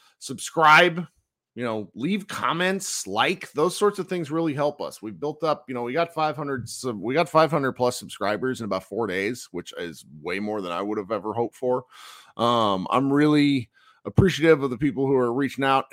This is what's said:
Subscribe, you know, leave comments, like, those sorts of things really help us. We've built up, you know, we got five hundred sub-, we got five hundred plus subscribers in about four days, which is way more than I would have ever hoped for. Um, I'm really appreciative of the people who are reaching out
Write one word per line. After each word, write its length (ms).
Subscribe, 840
you 80
know, 300
leave 340
comments, 800
like, 460
those 260
sorts 220
of 80
things 240
really 220
help 280
us. 200
We've 180
built 240
up, 240
you 60
know, 100
we 80
got 220
five 240
hundred 320
sub-, 320
we 120
got 160
five 220
hundred 220
plus 260
subscribers 600
in 40
about 200
four 220
days, 440
which 260
is 280
way 180
more 220
than 100
I 100
would 160
have 140
ever 220
hoped 240
for. 260
Um, 520
I'm 220
really 580
appreciative 580
of 60
the 80
people 280
who 100
are 160
reaching 320
out 300